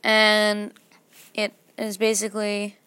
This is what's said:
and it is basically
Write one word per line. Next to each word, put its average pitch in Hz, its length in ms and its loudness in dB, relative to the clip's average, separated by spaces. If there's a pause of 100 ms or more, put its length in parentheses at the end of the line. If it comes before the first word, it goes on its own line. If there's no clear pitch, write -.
and 214 680 2 (600)
it 214 200 -4 (240)
is 214 200 -8
basically 208 880 -2